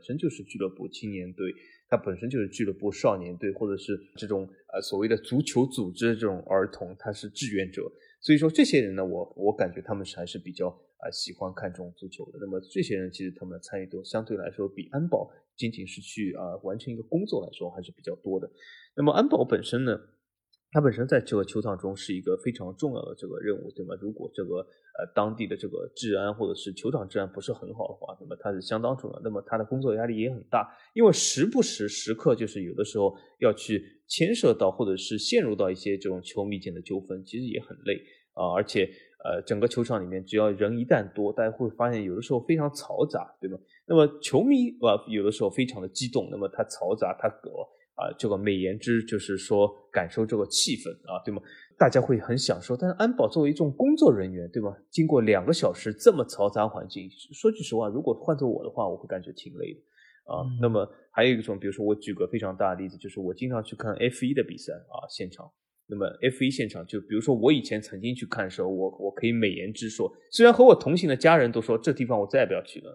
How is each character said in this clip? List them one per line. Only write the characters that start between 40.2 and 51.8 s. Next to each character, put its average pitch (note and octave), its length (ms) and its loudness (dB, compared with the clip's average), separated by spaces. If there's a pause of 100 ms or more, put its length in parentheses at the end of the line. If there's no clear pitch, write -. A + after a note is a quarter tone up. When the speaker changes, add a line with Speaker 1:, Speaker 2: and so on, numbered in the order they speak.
Speaker 1:
只 G#2+ 120 -4
要 G#2+ 140 4
人 G#2 280 0
一 A#2+ 60 -2
旦 G#2+ 280 2
多， G#2 200 0
大 A2+ 120 0
家 A2 60 0
会 A#2 200 -4
发 A#2+ 220 0
现 A2 100 -2
有 F#2 140 -4
的 A#2 60 -4
时 C#3+ 100 -6
候 B2 140 0
非 E3 100 4
常 D3 140 0
嘈 - 360 -2
杂， - 340 -6
对 F#2+ 100 -6
吗？ F#2+ 80 -8 (280)
那 E3+ 80 2
么 D#3 120 10 (140)
球 C#3+ 220 2
迷， B3 280 4 (100)
啊， G#2+ 280 4
有 G#2 140 0
的 G#2 80 2
时 G#2+ 120 -2
候 G2 80 2
非 C3 140 -2
常 A2+ 160 -6
的 F#2+ 80 -8
激 B2 200 -6
动， A2+ 220 -2
那 F#2+ 60 -8
么 G2 120 -4
他 G#2+ 160 -4
嘈 F#2+ 320 -4
杂， F#2 240 -2
他， A2 80 2
呃， - 340 -10 (320)
啊， F2+ 240 -6
这 A#2 100 -2
个 G2+ 80 0
美 G2+ 180 0
言 F#2+ 240 -2
之 A#2 260 2
就 A2 140 -4
是 F#2+ 200 -6
说 G2+ 300 4 (220)
感 E2+ 180 0
受 A2+ 180 0
这 A2+ 100 -2
个 G2+ 100 0
气 - 300 0
氛 E2+ 140 -10 (200)
啊， F2+ 140 -6
对 G#2 80 -6
吗？ G2+ 80 -8 (380)
大 C#3 100 10